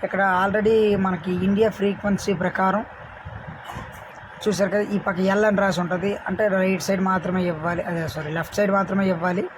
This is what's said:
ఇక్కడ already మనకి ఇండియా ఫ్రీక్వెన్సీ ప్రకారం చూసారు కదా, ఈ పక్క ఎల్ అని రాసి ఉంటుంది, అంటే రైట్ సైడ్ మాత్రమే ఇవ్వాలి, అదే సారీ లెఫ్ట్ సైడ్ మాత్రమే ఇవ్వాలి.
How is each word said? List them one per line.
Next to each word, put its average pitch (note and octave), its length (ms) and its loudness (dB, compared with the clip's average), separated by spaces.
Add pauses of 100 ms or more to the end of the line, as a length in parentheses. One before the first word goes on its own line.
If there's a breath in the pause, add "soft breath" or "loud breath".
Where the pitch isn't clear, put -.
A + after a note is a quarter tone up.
ఇక్కడ F#3+ 140 -2 (240)
already G#3 340 4 (300)
మనకి F3+ 240 -2 (160)
ఇండియా G#3 220 4 (100)
ఫ్రీక్వెన్సీ G3+ 540 0 (100)
ప్రకారం F#3+ 400 2 (1600)
చూసారు F#3+ 300 2
కదా, G#3 100 2 (100)
ఈ G3+ 120 2
పక్క F#3+ 260 0
ఎల్ G#3 160 4
అని G3+ 140 4
రాసి F#3 200 2
ఉంటుంది, F3 280 -2 (180)
అంటే F#3+ 240 0
రైట్ F#3+ 320 2
సైడ్ G3 240 0
మాత్రమే F#3 320 0 (100)
ఇవ్వాలి, E3+ 380 -2
అదే E3 240 -2
సారీ D3+ 240 -8
లెఫ్ట్ E3 220 -6
సైడ్ G#3 180 4
మాత్రమే G3 280 2 (100)
ఇవ్వాలి. F3+ 300 -2 (140)